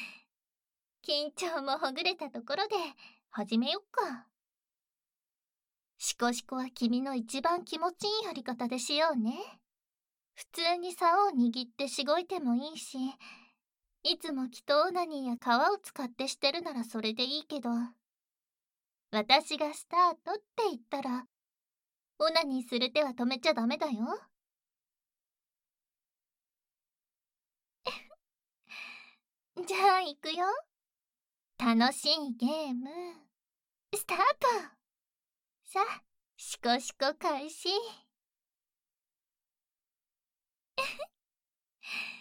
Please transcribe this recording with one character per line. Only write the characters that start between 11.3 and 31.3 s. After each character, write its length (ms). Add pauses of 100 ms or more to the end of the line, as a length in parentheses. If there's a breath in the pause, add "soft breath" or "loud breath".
っ 20
て 180
し 180
ご 120
い 80
て 140
も 160
い 180
い 60
し、 180 (1040 loud breath)
い 140
つ 160
も 120
祈 200
祷 220
オ 40
ナ 140
ニ 220
ー 20
や 80
革 340
を 60
使 260
っ 60
て 180
し 100
て 140
る 120
な 100
ら 100
そ 180
れ 120
で 100
い 180
い 40
け 160
ど、 80 (1400)
私 480
が 160
ス 120
タ 100
ー 180 (100)
ト 60
っ 80
て 320
言 80
っ 100
た 140
ら、 240 (920)
オ 140
ナ 100
ニ 220
ー 40
す 120
る 120
手 120
は 80
止 140
め 140
ち 80
ゃ 60
ダ 140
メ 100
だ 80
よ。 60 (4000)
<laughs> 320 (1500 loud breath)
じ 80
ゃ 220
あ 40
行 140
く 180
よ。 140 (1120)